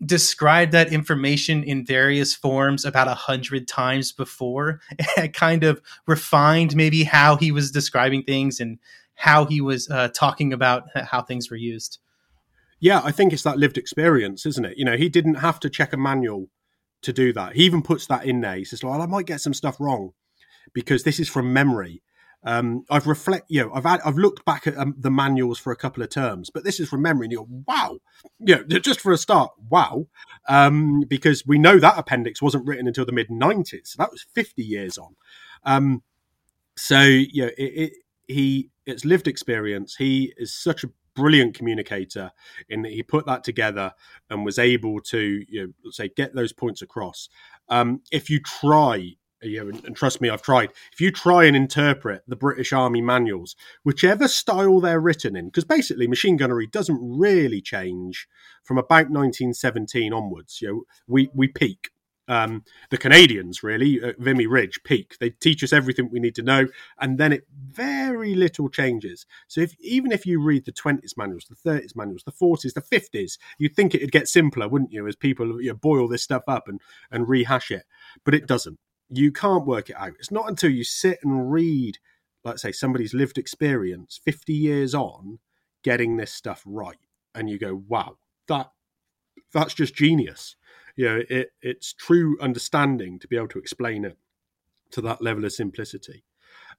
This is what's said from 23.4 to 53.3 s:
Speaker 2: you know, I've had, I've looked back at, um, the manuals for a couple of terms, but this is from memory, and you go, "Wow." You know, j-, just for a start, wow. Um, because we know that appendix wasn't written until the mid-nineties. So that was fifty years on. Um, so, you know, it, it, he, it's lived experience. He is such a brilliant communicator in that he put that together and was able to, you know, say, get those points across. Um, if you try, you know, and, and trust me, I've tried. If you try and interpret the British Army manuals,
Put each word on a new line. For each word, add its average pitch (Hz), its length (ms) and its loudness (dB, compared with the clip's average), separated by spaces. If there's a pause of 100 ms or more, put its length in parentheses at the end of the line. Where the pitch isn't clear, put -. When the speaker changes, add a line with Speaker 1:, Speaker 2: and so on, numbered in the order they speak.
Speaker 2:
you 143 120 2
know, 110 100 -6
I've 131 120 -4
had, 175 200 2
I've 151 140 -2
looked 196 260 2
back 151 220 -2
at, 147 100 -2
um, 139 220 -4
the 135 120 -2
manuals 135 480 2
for 127 140 -6
a - 40 -10
couple 127 260 -8
of 107 80 -8
terms, 107 400 -6
but - 140 -10
this 196 140 -4
is 160 120 -6
from 135 100 -2
memory, 143 260 0
and 113 60 -8
you 117 60 -4
go, 110 100 -16 (180)
"Wow." - 320 -2 (400)
You 190 180 6
know, - 80 -2
j-, 170 160 0
just - 200 -2
for 190 120 2
a 160 60 4
start, 156 340 2 (180)
wow. 120 380 0 (400)
Um, 143 600 4
because 139 380 0
we 147 120 4
know 180 200 10
that 165 200 8
appendix 117 440 -4
wasn't 135 240 0
written 127 200 -6
until 123 200 -2
the 120 60 -6
mid-nineties. 120 800 -2
So - 120 -6
that 214 80 -2
was - 240 -20
fifty - 280 -4
years 101 360 -8
on. - 160 -20 (480)
Um, 135 400 2 (720)
so, 139 260 4
you 135 440 6
know, 117 100 -4
it, 135 60 -6
it, 156 300 -4 (340)
he, 135 440 -2 (140)
it's 131 220 -8
lived 170 220 2
experience. 107 680 -6
He 135 400 -2
is 117 180 -12
such - 300 -4
a 123 60 -10 (240)
brilliant 135 400 4
communicator 104 800 -8 (360)
in 107 140 -8
that 110 80 -10
he 107 100 -10
put 151 240 -2
that 131 200 -4
together 101 480 -4 (360)
and 104 160 -6
was 101 140 -6
able 113 400 2
to, 104 500 -4
you 95 240 -12 (120)
know, 107 80 -20
say, 101 240 -10
get 135 180 -4
those 120 180 -4
points 113 300 -8
across. 92 460 -12 (400)
Um, 123 320 0 (100)
if 151 180 -4
you 151 120 0
try, 135 720 2 (280)
you 107 220 -10
know, 101 60 -12
and, 110 160 -14
and 117 100 -14
trust - 260 -2
me, 123 80 0
I've 107 140 -6
tried. 123 280 2 (220)
If - 80 -10
you 185 120 2
try 175 320 6
and 143 100 8
interpret 135 720 0
the 123 80 -12
British 135 380 -4
Army 123 280 2
manuals, 117 540 0 (300)